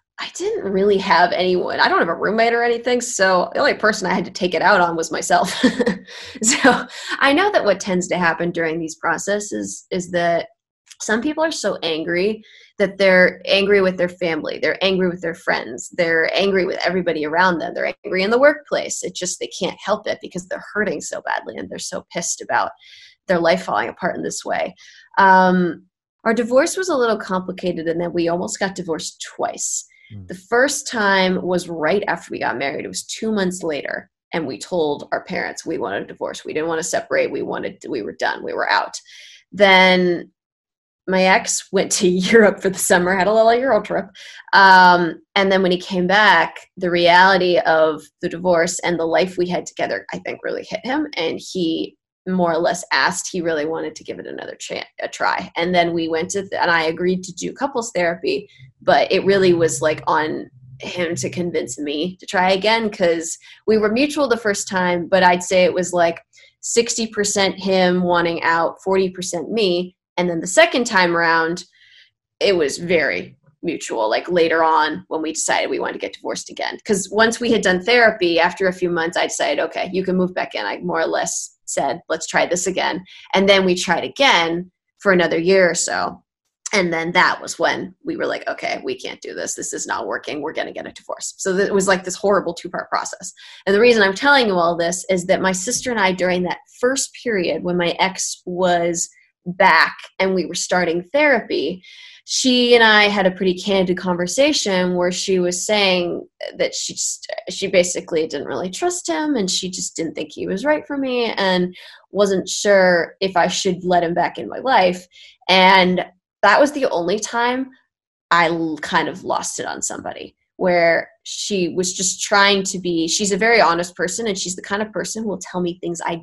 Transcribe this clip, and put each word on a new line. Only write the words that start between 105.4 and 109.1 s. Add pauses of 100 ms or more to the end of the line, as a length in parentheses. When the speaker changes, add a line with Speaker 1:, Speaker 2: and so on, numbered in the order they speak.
Speaker 1:
saying (320)
that
she
just, (220)
she
basically
didn't
really
trust
him